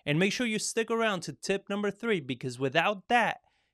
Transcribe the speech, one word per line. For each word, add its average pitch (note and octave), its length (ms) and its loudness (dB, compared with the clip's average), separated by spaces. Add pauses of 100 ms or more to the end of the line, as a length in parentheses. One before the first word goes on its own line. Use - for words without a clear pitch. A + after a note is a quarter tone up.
And D3 100 2
make G3 160 4
sure B3 140 -2
you G#3+ 140 0
stick A3+ 320 -2
around A3 300 0
to D#3 100 -10
tip - 360 -4
number G3+ 220 -2
three, G3+ 300 -2
because B2+ 400 -6
without E3 480 0
that, A#3 300 2 (360)